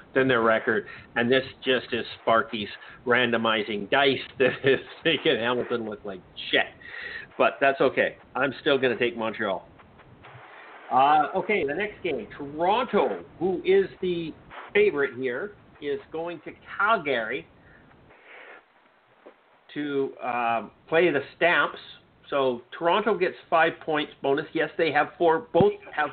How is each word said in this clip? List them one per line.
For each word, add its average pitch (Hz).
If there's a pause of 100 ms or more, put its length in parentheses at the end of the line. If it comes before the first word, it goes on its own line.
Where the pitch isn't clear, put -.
(140)
than 131
their 123
record, 110 (280)
and 120
this 131 (200)
just 127
is 113 (160)
Sparky's 113 (360)
randomizing 113
dice 135
<laughs> -
that 127
is 139 (240)
making 165
Hamilton 117
look 104
like 95 (300)
shit. 131 (680)
But 127
that's 139
okay. 127 (180)
I'm 131
still 143
gonna 123
take 120
Montreal. 110 (1200)
Uh, 143
okay, 190
the 139
next 208
game, 127 (100)
Toronto, 156 (160)
who 175
is 190 (120)
the 170 (400)
favorite 151
here, 131 (280)
is 143 (120)
going 165
to 165 (260)
Calgary 147 (2250)
to, 143
uh, 117 (240)
play 170
the 139 (120)
Stamps. 165 (540)
So 131 (140)
Toronto 202
gets 180 (140)
five 165
points 147
bonus. 143
Yes, 156
they 160
have 147
four, 160
both 202 (220)
have 151